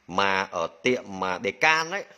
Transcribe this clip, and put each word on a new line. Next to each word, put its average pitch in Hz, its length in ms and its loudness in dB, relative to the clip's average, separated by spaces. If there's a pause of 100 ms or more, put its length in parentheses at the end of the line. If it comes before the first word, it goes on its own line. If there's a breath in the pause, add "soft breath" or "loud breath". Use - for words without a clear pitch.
mà 98 420 2
ở 85 160 -2 (160)
tiệm 123 260 0
mà 92 300 -4
đề 98 120 -2
can 160 400 2
đấy. 190 140 -6 (140)